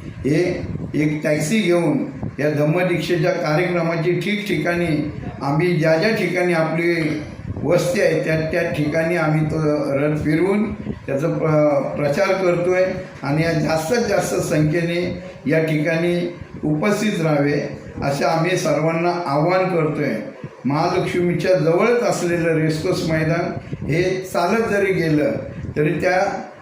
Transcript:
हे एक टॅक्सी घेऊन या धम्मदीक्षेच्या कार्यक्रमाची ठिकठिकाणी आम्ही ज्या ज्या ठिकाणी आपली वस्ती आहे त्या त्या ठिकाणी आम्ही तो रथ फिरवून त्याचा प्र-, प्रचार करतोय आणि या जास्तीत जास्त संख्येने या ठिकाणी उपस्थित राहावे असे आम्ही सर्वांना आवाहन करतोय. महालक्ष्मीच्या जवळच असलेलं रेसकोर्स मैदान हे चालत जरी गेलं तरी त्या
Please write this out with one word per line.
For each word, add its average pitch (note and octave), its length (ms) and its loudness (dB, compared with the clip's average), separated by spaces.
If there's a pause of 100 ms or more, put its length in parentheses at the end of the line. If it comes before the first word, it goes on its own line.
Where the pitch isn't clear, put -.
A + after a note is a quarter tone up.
हे F3 640 0 (280)
एक D3+ 280 0
टॅक्सी D#3+ 360 2
घेऊन F3 460 2 (360)
या D3+ 100 2
धम्मदीक्षेच्या E3 800 2
कार्यक्रमाची E3+ 920 0
ठिकठिकाणी F3 920 0 (300)
आम्ही E3 340 2
ज्या D#3+ 200 4
ज्या G#3 200 2
ठिकाणी F3+ 360 0
आपली D#3+ 680 0 (420)
वस्ती F3 360 2
आहे D#3+ 240 2
त्या D#3+ 160 0
त्या E3+ 300 -2
ठिकाणी D#3+ 460 0
आम्ही D#3 300 2
तो D#3 100 -2 (360)
रथ D3+ 240 0
फिरवून F3 580 0
त्याचा - 540 -4
प्र-, F#3+ 680 2
प्रचार F#3 360 2
करतोय F3+ 520 2 (380)
आणि C#3+ 200 0
या E3 100 0
जास्तीत D#3+ 520 0
जास्त F#3+ 300 0
संख्येने E3+ 880 0 (240)
या D#3 180 2
ठिकाणी E3 720 0 (280)
उपस्थित E3+ 580 0
राहावे D3 560 0 (240)
असे C#3+ 220 -2
आम्ही E3 320 2
सर्वांना E3 680 0
आवाहन F3 500 2
करतोय. D3 380 0 (500)
महालक्ष्मीच्या F3 920 2
जवळच F#3+ 480 4
असलेलं E3+ 520 0
रेसकोर्स D#3+ 560 0
मैदान D#3+ 420 0 (340)
हे F3+ 460 0
चालत G3 320 2
जरी F#3+ 280 0
गेलं D3+ 400 2 (440)
तरी D3+ 140 2
त्या F#3 540 0 (180)